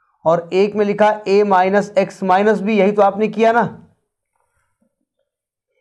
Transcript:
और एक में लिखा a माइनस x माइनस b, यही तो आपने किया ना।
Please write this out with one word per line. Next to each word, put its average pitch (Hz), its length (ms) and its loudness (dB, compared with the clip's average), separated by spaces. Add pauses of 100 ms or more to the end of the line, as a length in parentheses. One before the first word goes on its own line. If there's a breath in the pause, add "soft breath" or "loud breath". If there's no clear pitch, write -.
(260)
और 170 280 0
एक 202 220 0
में 214 100 -2
लिखा 208 240 0 (140)
a 196 220 2
माइनस 190 520 0
x 190 260 -2
माइनस 190 360 2
b, 190 100 -6
यही 208 220 2
तो 208 100 0
आपने 196 260 0
किया 220 240 0
ना। 233 100 0 (2250)